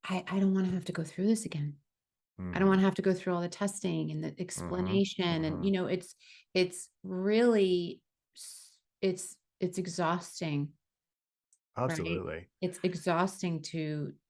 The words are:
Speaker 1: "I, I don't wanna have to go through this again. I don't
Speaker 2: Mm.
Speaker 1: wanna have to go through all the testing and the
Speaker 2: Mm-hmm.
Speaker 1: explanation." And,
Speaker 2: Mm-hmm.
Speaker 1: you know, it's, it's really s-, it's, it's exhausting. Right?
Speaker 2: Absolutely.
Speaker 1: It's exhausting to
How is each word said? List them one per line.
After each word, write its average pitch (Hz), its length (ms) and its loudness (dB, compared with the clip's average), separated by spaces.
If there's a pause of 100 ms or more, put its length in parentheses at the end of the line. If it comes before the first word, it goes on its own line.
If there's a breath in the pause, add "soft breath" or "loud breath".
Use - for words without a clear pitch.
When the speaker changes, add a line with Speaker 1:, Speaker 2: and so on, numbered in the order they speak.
Speaker 1:
"I, 185 200 -2
I 190 120 0
don't 196 140 6
wanna 190 180 2
have 185 140 -2
to 175 60 -6
go 160 120 -4
through 180 240 -4
this 220 160 2
again. 147 300 -4 (640)
I 92 180 -4
don't 190 80 6
Speaker 2:
Mm. 196 40 8
Speaker 1:
wanna 190 120 6
have 190 140 4
to 196 60 -2
go 190 120 4
through 185 200 -2
all 175 60 0
the 175 80 -4
testing 175 600 -2
and 156 140 -4
the 156 80 -6
Speaker 2:
Mm-hmm. 185 100 -10
Speaker 1:
explanation." 180 1000 0
And, 156 120 0
Speaker 2:
Mm-hmm. - 80 -4
Speaker 1:
you 196 60 2
know, 185 160 2
it's, - 300 -4 (360 loud breath)
it's 180 360 0 (160)
really 190 960 4 (360)
s-, - 400 -16 (240)
it's, 190 360 -2 (240)
it's 185 180 -2
exhausting. 170 920 -2 (1040)
Right? 127 140 0
Speaker 2:
Absolutely. 85 580 -6 (120)
Speaker 1:
It's 180 220 -4
exhausting 175 880 -2
to 151 420 -4 (180)